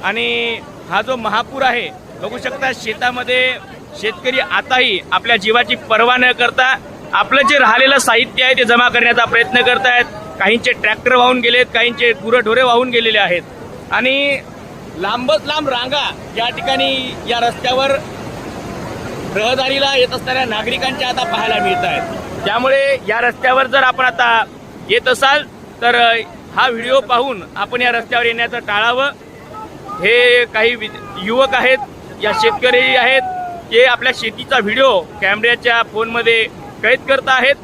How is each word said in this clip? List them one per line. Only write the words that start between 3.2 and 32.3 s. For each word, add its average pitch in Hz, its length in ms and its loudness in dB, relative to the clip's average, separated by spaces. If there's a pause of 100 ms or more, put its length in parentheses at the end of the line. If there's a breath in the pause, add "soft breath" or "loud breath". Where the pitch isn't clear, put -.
शेतकरी 254 380 -2
आताही 208 600 0 (120)
आपल्या 226 260 0
जीवाची 233 380 2
पर्वा 233 420 2
न 254 140 4
करता 247 460 2 (360)
आपलं 214 340 2
जे 285 120 4
राहिलेलं 254 380 4
साहित्य 240 460 2
आहे, 262 100 4
ते 247 100 2
जमा 240 260 4
करण्याचा 233 360 2
प्रयत्न 233 360 2
करतायत. 247 420 2 (360)
काहींचे 226 320 2
ट्रॅक्टर 240 440 0
वाहून 254 240 4
गेलेत, 240 340 2
काहींचे 240 380 2
गुरंढोरे 226 500 0
वाहून 247 280 2
गेलेले 226 300 2
आहेत. 180 220 2 (500)
आणि 269 480 0 (580)
लांबच 247 480 -2
लांब 294 240 -4
रांगा 254 460 -4 (220)
या 233 120 -2
ठिकाणी 262 680 -2 (120)
या 233 120 -2
रस्त्यावर 254 520 0 (1400)
रहदारीला 269 600 0
येत 254 180 2
असणाऱ्या 254 320 -2
नागरिकांच्या 247 640 -4
आता 247 160 -2
पाहायला 220 400 -2
मिळत 180 220 0
आहेत. 156 160 0 (440)
त्यामुळे 262 520 2 (100)
या 226 140 0
रस्त्यावर 254 460 2
जर 262 160 4
आपण 254 220 2
आता 233 400 2 (440)
येत 233 180 2
असाल, 277 360 2 (380)
तर, 240 140 4
अ, 233 220 4 (380)
हा 269 140 2
व्हिडिओ 240 300 0
पाहून 240 440 -2 (120)
आपण 240 260 -4
या 247 100 2
रस्त्यावर 233 340 -2
येण्याचं 233 340 -2
टाळावं. 233 460 0 (920)
हे 240 460 4
काही 226 300 0
वि-, - 480 -12
युवक 254 320 2
आहेत, 254 220 4 (440)
या 208 140 0